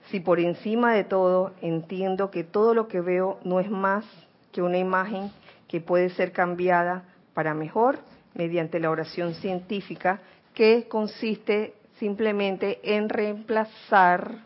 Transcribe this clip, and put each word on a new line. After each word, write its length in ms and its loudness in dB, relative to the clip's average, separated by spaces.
Si 100 -4
por 200 2
encima 540 0
de 100 2
todo 580 2
entiendo 680 -4
que 120 -4
todo 300 2
lo 140 2
que 140 -4
veo 420 0
no 160 0
es 100 -2
más 340 0
que 100 -4
una 160 0
imagen 540 -2
que 120 -6
puede 300 2
ser 240 -2
cambiada 720 0
para 200 -2
mejor 460 0
mediante 460 -2
la 100 0
oración 460 -4
científica, 840 -4
que 360 4
consiste 880 -4
simplemente 880 -2
en 240 0
reemplazar 1300 2